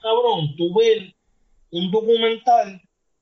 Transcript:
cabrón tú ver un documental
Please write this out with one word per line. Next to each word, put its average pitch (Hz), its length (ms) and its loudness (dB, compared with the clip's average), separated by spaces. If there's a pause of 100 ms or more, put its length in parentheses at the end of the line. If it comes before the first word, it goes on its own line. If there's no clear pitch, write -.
cabrón 220 540 -2
tú 170 180 -4
ver 214 400 0 (560)
un 175 200 -6
documental 226 920 0 (400)